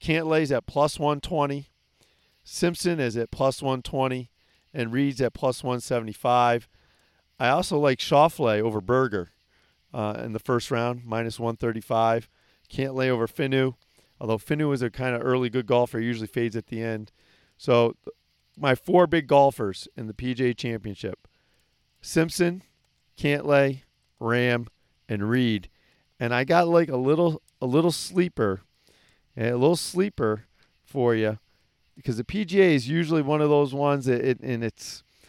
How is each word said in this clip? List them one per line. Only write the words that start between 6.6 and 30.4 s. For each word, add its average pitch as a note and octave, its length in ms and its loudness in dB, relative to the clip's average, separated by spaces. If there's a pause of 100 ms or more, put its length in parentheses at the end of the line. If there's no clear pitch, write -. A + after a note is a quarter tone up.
I B2 100 0
also D#3 300 0
like C#3 200 2
Schauffele C#3+ 640 2
over G#2+ 200 -2
Berger, G#2 520 0 (600)
uh, G#2+ 320 -6
in A#2 80 -10
the G#2+ 60 -6
first A#2+ 320 -2
round, A#2+ 340 -4
minus A2+ 340 -4
one A#2 180 -4
thirty-five. A2+ 720 0 (420)
Cantlay C3 380 -2
over A#2 180 0
Finu, C3 480 0 (460)
although A2 180 -2
Finu D3+ 360 -2
is B2 80 -2
a A#2+ 80 -2
kinda B2+ 280 -2
early B2+ 300 0
good A2+ 180 -2
golfer, B2 340 2
usually A2+ 260 -2
fades A#2 300 -2
at A2 100 -6
the A2+ 160 -8
end. A2 300 -6 (440)
So, A#2+ 380 2 (100)
th-, - 100 -14 (440)
my C#3 160 2
four F3 320 4
big D#3 200 0
golfers C3+ 600 2 (100)
in A#2 120 -8
the G#2+ 60 -10
P B2 200 -4
G B2 160 0
A A#2+ 40 -4
Championship, G#2+ 760 -8 (720)
Simpson, F3 600 -2 (540)
Cantlay, C#3+ 680 2 (360)
Ram, A#2+ 480 0 (420)
and G#2+ 220 -2
Reed. A#2 400 0 (500)
And A#2+ 140 -2
I B2+ 100 0
got, E3+ 240 4
like, E3+ 200 4
a C#3 80 -4
little, D#3 440 2 (220)
a C3+ 40 -4
little D#3 260 2
sleeper, D3 680 -2 (760)
a A#2 160 -2
little C#3 240 4
sleeper B2+ 720 -2 (380)